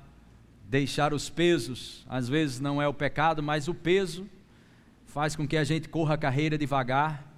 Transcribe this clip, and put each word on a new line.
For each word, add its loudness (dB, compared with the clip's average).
deixar 2
os -4
pesos. 0
Às -2
vezes 0
não 0
é 2
o 0
pecado, 0
mas -2
o -2
peso 0
faz -2
com -2
que 0
a 2
gente -2
corra 0
a 0
carreira 0
devagar. 0